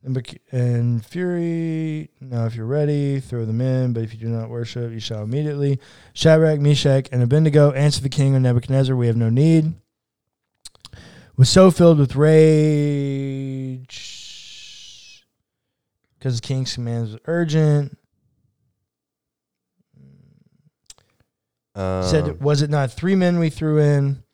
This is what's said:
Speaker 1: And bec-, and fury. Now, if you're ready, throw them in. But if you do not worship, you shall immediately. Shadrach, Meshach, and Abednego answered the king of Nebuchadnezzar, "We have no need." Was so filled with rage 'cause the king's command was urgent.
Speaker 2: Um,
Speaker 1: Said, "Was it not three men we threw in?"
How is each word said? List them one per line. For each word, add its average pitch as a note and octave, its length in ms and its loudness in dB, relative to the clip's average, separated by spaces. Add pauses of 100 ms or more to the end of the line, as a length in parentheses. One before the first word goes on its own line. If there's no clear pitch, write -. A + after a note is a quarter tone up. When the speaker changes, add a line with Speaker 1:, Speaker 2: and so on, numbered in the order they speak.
Speaker 1:
And C3 80 -6
bec-, B2+ 280 -10 (100)
and A#2+ 540 -2
fury. E3 1040 -6 (100)
Now, B2 260 -6
if A2+ 100 -6
you're A2 100 -8
ready, C#3+ 560 -2
throw A#2 240 -8
them A2+ 160 -2
in. B2+ 320 -2
But A#2 100 -4
if A2 100 -8
you A2+ 60 -18
do A2+ 80 -10
not A2+ 220 -6
worship, A#2+ 420 -8
you A2 80 -10
shall G#2+ 240 -10
immediately. C#3+ 560 -4 (340)
Shadrach, D#3+ 460 4
Meshach, C#3 540 2
and B2 100 0
Abednego D3 480 4
answered C#3+ 320 0
the C3+ 60 -2
king C3+ 260 0
of C3 60 2
Nebuchadnezzar, B2+ 560 0
"We A#2+ 100 0
have A#2 80 0
no A2+ 140 0
need." D#3+ 460 2 (1600)
Was C3 120 6
so F#3 220 8
filled E3+ 280 6
with C3 180 0
rage C#3 1700 2 (2250)
'cause A#2+ 220 -4
the - 40 -20
king's C3 280 -6
command A#2 380 -6
was A2 60 -16 (100)
urgent. D3+ 720 0 (3750)
Speaker 2:
Um, F#2 280 -4
Speaker 1:
Said, F2+ 380 -2
"Was C#3+ 200 0
it D3 80 -2
not C#3+ 220 -2
three F#3+ 240 -2
men F3 240 2
we E3 100 0
threw D3+ 300 -2
in?" C#3 440 0 (100)